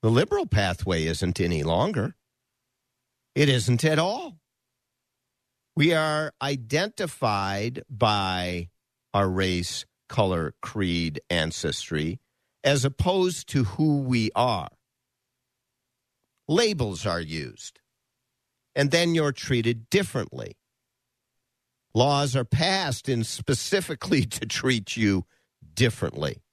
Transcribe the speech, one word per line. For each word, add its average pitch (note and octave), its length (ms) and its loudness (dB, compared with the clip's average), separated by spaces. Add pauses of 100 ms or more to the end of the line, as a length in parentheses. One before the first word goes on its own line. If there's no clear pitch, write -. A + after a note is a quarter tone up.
The A2+ 80 4
liberal A3 360 2
pathway F2+ 580 0
isn't E2+ 360 -2
any E2+ 220 0
longer. A2 520 0 (1200)
It C#3+ 140 6
isn't B2 360 2
at D#3 140 4
all. G#3+ 400 -2 (1400)
We D#3+ 160 4
are D#3 400 0 (100)
identified B2 1500 -2
by F#2 840 0 (440)
our G2+ 140 4
race, F#2 580 -2 (220)
color, F#2 520 0
creed, E2+ 600 -2 (100)
ancestry, D#2+ 920 -2 (440)
as C#3 200 2
opposed F#3 640 0
to C3 140 2
who D3 360 2
we B2 340 0
are. A2 360 0 (1800)
Labels D3 580 0
are F2 140 -2
used, D2+ 600 -10 (960)
and C#3+ 160 2
then E3+ 240 4
you're D3+ 180 2
treated A#2 580 -2
differently. F2+ 680 -2 (1400)
Laws C#3 400 2
are C3 100 0
passed E3 640 -2
in A#2+ 140 0
specifically - 1000 -2
<laughs> - 20 -6
to - 200 -8
treat B2 500 -2
you G2 300 2 (480)
differently. D2+ 680 -2 (120)